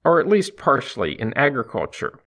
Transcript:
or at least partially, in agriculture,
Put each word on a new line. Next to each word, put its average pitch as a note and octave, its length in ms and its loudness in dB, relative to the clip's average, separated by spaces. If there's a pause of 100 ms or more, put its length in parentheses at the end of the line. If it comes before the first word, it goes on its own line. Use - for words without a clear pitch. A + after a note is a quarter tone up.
or E3 160 4
at - 80 0
least G3+ 300 0
partially, A2+ 600 0
in A2 160 -4
agriculture, B2 840 -4 (140)